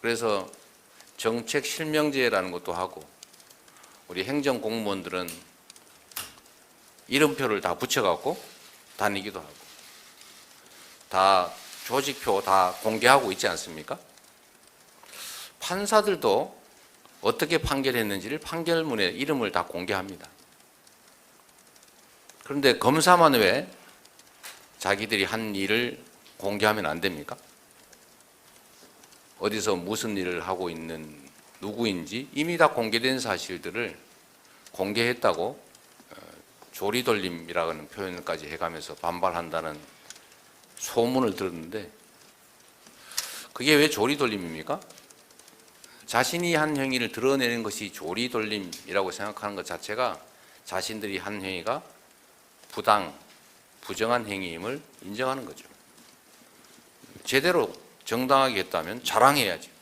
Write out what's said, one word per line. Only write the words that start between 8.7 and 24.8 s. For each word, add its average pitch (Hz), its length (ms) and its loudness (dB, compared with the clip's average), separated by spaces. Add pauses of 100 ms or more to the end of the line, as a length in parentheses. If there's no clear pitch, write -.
다니기도 98 420 -2
하고, 76 140 -18 (1500)
다 95 420 6 (360)
조직표 123 560 0
다 92 400 4
공개하고 110 500 6
있지 - 160 -2
않습니까? 82 500 -6 (1600)
판사들도 185 1000 2 (640)
어떻게 151 360 2
판결했는지를 123 800 -2
판결문에 160 680 0
이름을 120 460 0
다 87 120 2
공개합니다. 92 640 -6 (2250)
그런데 139 340 4
검사만 160 560 8
왜 110 360 4 (1080)
자기들이 101 460 2